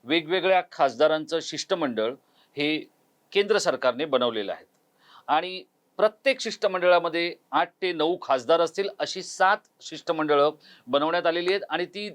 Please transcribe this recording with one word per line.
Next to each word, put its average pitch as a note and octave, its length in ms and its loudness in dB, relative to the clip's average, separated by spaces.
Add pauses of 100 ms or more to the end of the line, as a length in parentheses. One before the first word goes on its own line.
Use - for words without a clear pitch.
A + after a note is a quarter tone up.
वेगवेगळ्या F3 580 0 (100)
खासदारांचं D3+ 680 0
शिष्टमंडळ C3+ 720 -2 (440)
हे D3 300 -2 (440)
केंद्र G3+ 260 2
सरकारने C3 480 0
बनवलेलं A#2+ 460 0
आहे - 140 -10 (640)
आणि F3+ 360 -2 (340)
प्रत्येक G#3+ 420 0
शिष्टमंडळामध्ये F3 960 0 (160)
आठ E3 200 0 (100)
ते F#3 100 -2
नऊ E3 300 0
खासदार C#3 400 2
असतील, F#3+ 280 -2 (100)
अशी E3+ 240 -6
सात F#3+ 340 2 (240)
शिष्टमंडळं D3+ 680 0 (360)
बनवण्यात D#3+ 400 0
आलेली E3+ 220 0
आहेत G3 200 0
आणि E3 160 -2
ती G#3 300 -12